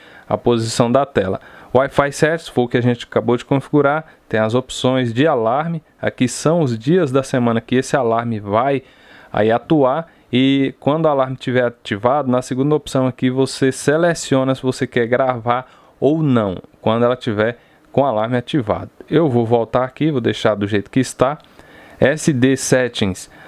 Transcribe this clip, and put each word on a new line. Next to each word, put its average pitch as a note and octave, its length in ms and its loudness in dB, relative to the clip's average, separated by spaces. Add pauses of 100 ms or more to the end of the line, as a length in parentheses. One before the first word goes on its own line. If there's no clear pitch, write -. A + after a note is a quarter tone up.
(280)
a G#2 100 0
posição A#2 540 0
da C#3 140 2
tela. F#2+ 340 -2 (340)
Wi-Fi C#3 380 0
settings D#3+ 380 -2
foi B2 160 0
o - 20 0
que B2+ 100 -2
a B2 40 2
gente A#2+ 240 0
acabou A2+ 320 0
de - 80 -16
configurar. C#3+ 600 0 (220)
Tem A2 120 -2
as A2 140 0
opções B2+ 600 -2
de C3 120 2
alarme. D3 560 0 (200)
Aqui A#2 260 -2
são E3 340 0
os B2 160 0
dias D3 340 0
da C3+ 120 2
semana A#2+ 380 0
que - 140 -2
esse C3 200 0
alarme A#2 440 0
vai A#2+ 440 0 (480)
aí A2 200 2
atuar. C#3 560 2 (240)
E C3+ 480 2
quando D#3 260 0
o D#3 40 2
alarme C3 260 0
estiver B2+ 280 0
ativado, A#2+ 680 -2
na B2 120 2
segunda C3+ 340 0
opção C3+ 320 -2
aqui B2+ 220 -2
você C3 420 0
seleciona C#3+ 840 0
se - 60 -8
você C3 260 -2
quer A#2 200 0
gravar B2 600 0 (300)
ou D3+ 240 2
não, A2+ 340 2 (240)
quando A2+ 240 0
ela B2 100 2
tiver A2+ 440 -2 (320)
com C3 100 2
o C#3 40 2
alarme A#2 300 -2
ativado. G#2 540 -4 (200)
Eu D#3+ 200 2
vou A#2+ 160 2
voltar A#2+ 380 0
aqui, D3 260 -4
vou C3+ 120 -2
deixar A2 340 0
do G2+ 100 -4
jeito G2+ 240 -2
que - 100 -2
está. C3 380 -2 (600)
S D3+ 340 0
D B2+ 240 2
Settings, A#2+ 720 -2 (180)